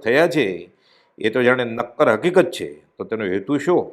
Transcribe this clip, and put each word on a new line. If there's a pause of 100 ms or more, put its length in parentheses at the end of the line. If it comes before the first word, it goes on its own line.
થયા
છે (720)
એ
તો
જાણે
નક્કર
હકીકત
છે, (280)
તો
તેનો
હેતુ
શો (160)